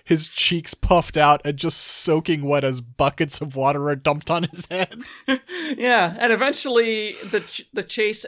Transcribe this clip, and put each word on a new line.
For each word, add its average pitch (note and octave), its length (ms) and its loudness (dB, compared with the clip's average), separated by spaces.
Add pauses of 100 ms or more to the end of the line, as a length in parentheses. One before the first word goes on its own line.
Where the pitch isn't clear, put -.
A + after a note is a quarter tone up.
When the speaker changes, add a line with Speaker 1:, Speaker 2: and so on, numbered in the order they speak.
Speaker 1:
his D#3+ 240 0
cheeks - 480 -2
puffed - 420 2
out D3 260 6
and C#3+ 140 -4
just E3 220 2
soaking D#3 640 2
wet C#3+ 200 0
as B2+ 180 -2
buckets C#3+ 600 -2
of C#3+ 140 -10
water C#3+ 340 0
are D3 60 0
dumped D3 340 -2
on E3+ 140 0
his - 240 -6
head. F#3 340 -6 (260)
<laughs> C4+ 140 -2 (360)
Speaker 2:
Yeah, A3+ 420 2
and A#3 120 2
eventually A3+ 840 0 (180)
the G#3+ 80 0
ch-, - 340 -14
the G#3 80 -6
chase G#3+ 460 -4